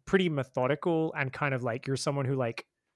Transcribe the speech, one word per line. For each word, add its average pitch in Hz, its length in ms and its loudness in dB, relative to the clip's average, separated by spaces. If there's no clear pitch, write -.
pretty 190 240 4
methodical 151 880 0
and 135 160 -2
kind 143 220 0
of, 123 80 -4
like, 123 240 -4
you're 135 100 0
someone 139 280 -2
who, 135 100 0
like, 117 320 -4